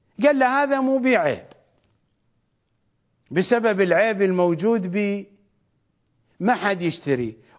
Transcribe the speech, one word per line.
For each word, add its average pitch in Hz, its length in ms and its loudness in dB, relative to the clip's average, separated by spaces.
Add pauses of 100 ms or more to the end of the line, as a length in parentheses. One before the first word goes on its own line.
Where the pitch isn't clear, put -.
(240)
قال 285 160 4
له: 262 240 2
"هذا 277 160 0
مو 269 180 0
بعيب، 202 480 0 (1900)
بسبب 202 500 0
العيب 196 400 2
الموجود 180 720 0
بي 202 360 -4 (1120)
ما 226 160 2
حد 202 260 -2
يشتري، 139 560 -4 (220)